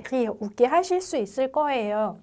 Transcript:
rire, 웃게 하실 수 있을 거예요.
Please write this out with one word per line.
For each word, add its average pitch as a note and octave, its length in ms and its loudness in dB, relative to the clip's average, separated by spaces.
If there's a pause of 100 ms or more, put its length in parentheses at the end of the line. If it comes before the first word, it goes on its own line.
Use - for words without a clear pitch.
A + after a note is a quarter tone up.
rire, A#3 360 0
웃게 G#3 260 2
하실 F4+ 360 2
수 F4 160 -4
있을 C4 340 -2
거예요. A3 720 0